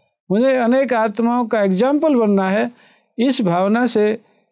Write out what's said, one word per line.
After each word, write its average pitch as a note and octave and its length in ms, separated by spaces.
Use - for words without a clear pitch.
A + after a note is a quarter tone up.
मुझे B3+ 260
अनेक B3+ 380
आत्माओं A#3 520
का A3 180
एग्जाम्पल C4+ 520
बनना G3+ 340
है, A3+ 200
इस B3+ 240
भावना G3 460
से G#3+ 240